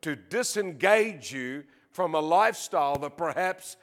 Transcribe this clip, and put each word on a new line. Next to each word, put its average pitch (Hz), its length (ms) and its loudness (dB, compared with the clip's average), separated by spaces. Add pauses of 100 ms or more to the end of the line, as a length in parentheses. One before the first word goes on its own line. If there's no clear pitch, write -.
to 151 140 -4
disengage 202 1160 0
you 131 320 -6 (280)
from 165 240 -2
a 156 40 4
lifestyle 165 760 2
that 143 200 -6
perhaps 175 640 -4